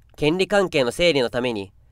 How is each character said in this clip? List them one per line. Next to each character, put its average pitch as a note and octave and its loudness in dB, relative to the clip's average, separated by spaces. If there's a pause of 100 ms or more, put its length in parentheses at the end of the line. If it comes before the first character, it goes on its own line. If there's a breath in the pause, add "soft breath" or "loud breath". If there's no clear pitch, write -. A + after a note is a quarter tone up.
(160)
権 D3+ 0
利 F#3 0
関 G3 0
係 D3 0
の A#2+ -2
整 E3+ 2
理 C#3 2
の A#2 0
た B2 -4
め B2 -2
に、 G2 -8 (200)